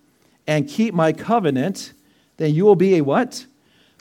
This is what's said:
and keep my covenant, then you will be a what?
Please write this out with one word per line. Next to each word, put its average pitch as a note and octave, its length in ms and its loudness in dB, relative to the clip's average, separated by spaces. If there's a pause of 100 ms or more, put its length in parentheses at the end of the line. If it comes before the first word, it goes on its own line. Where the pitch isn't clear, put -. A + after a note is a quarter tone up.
(480)
and D3+ 200 -2
keep A3 260 -2
my D#3+ 200 2
covenant, E3+ 800 -4 (440)
then D3+ 160 -2
you E3+ 120 2
will G#3 100 8
be F#3+ 200 2
a D#3+ 60 2
what? - 440 -2 (560)